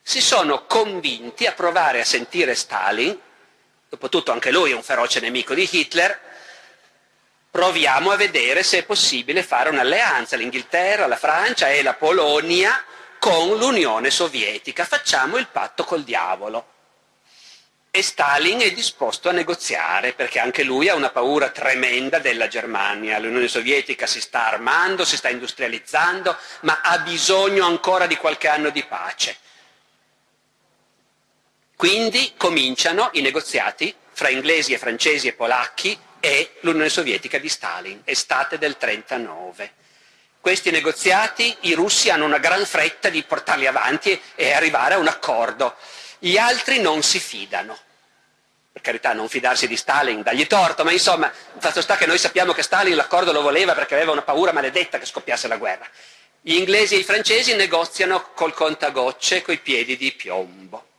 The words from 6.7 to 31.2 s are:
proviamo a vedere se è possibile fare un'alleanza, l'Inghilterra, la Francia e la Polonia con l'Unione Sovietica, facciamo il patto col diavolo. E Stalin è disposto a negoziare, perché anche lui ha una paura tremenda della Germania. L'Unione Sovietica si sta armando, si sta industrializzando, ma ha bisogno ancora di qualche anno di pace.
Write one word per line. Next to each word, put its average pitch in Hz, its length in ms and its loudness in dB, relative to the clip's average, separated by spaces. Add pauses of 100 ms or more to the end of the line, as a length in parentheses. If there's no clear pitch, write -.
proviamo 170 640 2
a 202 40 2
vedere 160 460 2
se 185 160 2
è 165 60 0
possibile 139 580 0
fare 135 280 0
un'alleanza, 143 680 0
l'Inghilterra, 160 720 0
la 123 80 0
Francia 170 520 0
e 143 140 2
la 131 120 2
Polonia 170 840 2 (380)
con 180 400 2
l'Unione 143 520 2
Sovietica, 135 760 -2
facciamo 175 520 0
il 254 120 -2
patto - 340 -6
col 156 220 -4
diavolo. 101 640 -4 (1200)
E 190 100 2
Stalin 156 580 2
è 214 100 4
disposto 175 580 -4
a 180 40 0
negoziare, 120 800 -2
perché 123 260 -4
anche 123 240 0
lui 135 260 2
ha 196 60 4
una 143 160 0
paura 135 380 2
tremenda 131 720 0
della 117 260 0
Germania. 107 720 -4
L'Unione 117 300 -2
Sovietica 127 580 -2
si 113 140 -4
sta 117 260 -2
armando, 156 580 0
si 143 120 0
sta 135 120 -4
industrializzando, 139 1080 -2 (240)
ma 156 220 0
ha 175 160 2
bisogno 190 680 2
ancora 180 400 2
di 165 100 0
qualche 156 300 0
anno 151 240 2
di 143 140 -4
pace. - 520 -6 (2500)